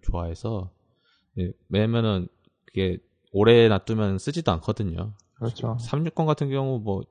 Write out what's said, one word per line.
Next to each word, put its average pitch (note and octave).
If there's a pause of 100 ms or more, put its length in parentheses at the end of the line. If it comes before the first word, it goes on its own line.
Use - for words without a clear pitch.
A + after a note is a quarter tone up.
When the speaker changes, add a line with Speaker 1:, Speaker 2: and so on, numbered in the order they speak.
Speaker 1:
좋아해서. F#2 (720)
예, F#2 (180)
왜냐면은 G#2+ (380)
그게 F#2 (340)
오래 A2+
놔두면 G#2
쓰지도 D#3
않거든요. F#2+ (220)
Speaker 2:
그렇죠. A#2
Speaker 1:
삼육공 D#3
같은 D3
경우 C3+
뭐 G2+